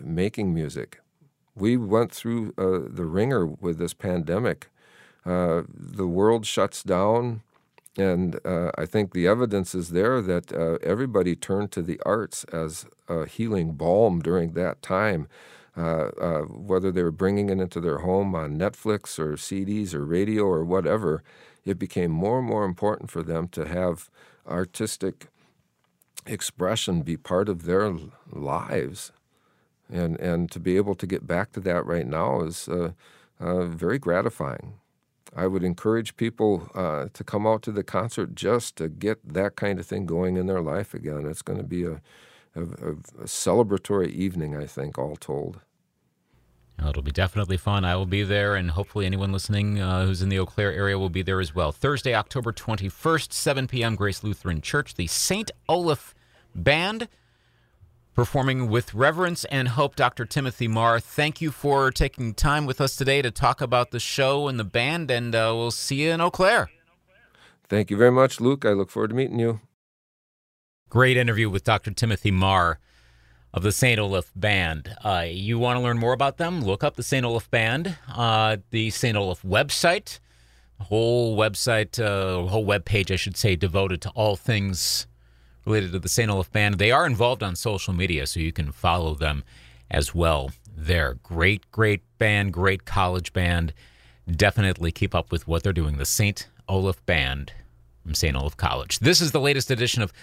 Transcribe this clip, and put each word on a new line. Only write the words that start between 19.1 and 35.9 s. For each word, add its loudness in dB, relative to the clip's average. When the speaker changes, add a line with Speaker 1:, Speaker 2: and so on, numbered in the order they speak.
Speaker 1:
or -4
C -6
Ds -4
or -4
radio 0
or 2
whatever, 0
it -4
became -2
more 0
and -4
more -2
important -2
for -8
them -4
to -8
have -4
artistic -6
expression -2
be -6
part -2
of -4
their 0
l-, -8
lives. -6
And, -4
and -2
to -12
be 0
able 0
to -10
get -6
back -2
to -10
that -2
right -2
now -2
is, -8
uh, -2
uh, -2
very -4
gratifying. -4
I 0
would -2
encourage -2